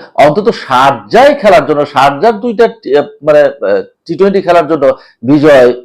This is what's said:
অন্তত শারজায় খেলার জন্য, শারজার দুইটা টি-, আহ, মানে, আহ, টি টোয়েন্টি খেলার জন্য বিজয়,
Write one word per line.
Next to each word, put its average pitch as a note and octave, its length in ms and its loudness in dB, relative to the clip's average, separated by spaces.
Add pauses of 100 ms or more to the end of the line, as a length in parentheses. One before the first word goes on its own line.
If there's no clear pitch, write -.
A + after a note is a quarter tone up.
(140)
অন্তত D#3 340 0
শারজায় C#3 840 0
খেলার F3 320 0
জন্য, D3 200 -2
শারজার C#3+ 540 -2
দুইটা A3+ 280 -2
টি-, C#3+ 300 -4
আহ, C#3 60 -2 (180)
মানে, D3+ 180 2
আহ, G#2 420 -2 (220)
টি D#3+ 100 -10
টোয়েন্টি F#3+ 280 -2
খেলার E3+ 260 0
জন্য C#3 280 -2 (260)
বিজয়, C3+ 500 2 (120)